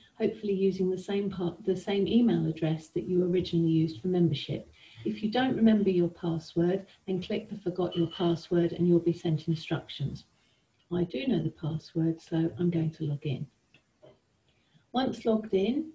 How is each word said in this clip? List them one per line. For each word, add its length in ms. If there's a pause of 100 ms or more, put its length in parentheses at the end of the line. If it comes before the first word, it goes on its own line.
(180)
hopefully 340
using 380
the 80
same 320
part, 340
the 100
same 320
email 400
address 420
that 160
you 200
originally 480
used 300
for 60
membership. 600 (360)
If 160
you 80
don't 260
remember 320
your 220
password, 720 (220)
then 160
click 260
the 80
Forgot 400
Your 120
Password 640
and 140
you'll 120
be 160
sent 340
instructions. 760 (680)
I 120
do 220
know 160
the 160
password, 640
so 380
I'm 100
going 220
to 140
log 200
in. 220 (1500)
Once 340
logged 260
in, 420